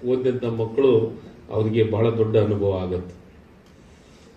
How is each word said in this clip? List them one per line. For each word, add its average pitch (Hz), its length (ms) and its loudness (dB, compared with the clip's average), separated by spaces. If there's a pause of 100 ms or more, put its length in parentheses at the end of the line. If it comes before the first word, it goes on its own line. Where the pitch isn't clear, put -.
ಓದಿದಂಥ 127 380 0
ಮಕ್ಕಳು 113 760 0 (300)
ಅವ್ರಿಗೆ 107 320 0
ಬಹಳ 104 260 2
ದೊಡ್ಡ 110 280 0
ಅನುಭವ 101 440 2
ಆಗತ್ತೆ. 90 340 -6 (1200)